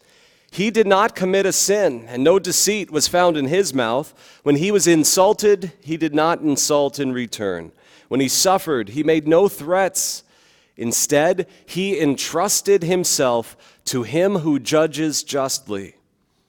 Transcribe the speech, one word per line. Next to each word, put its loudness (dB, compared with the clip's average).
He -4
did 2
not 2
commit 0
a 0
sin, 0
and -4
no 6
deceit -2
was -2
found 2
in -2
his 0
mouth. -2
When 4
he 0
was 2
insulted, 2
he -8
did -2
not 0
insult 0
in -4
return. -6
When -2
he 0
suffered, 0
he -4
made 0
no 6
threats. -4
Instead, 0
he -4
entrusted 0
himself 0
to -4
him 0
who 0
judges -2
justly. -6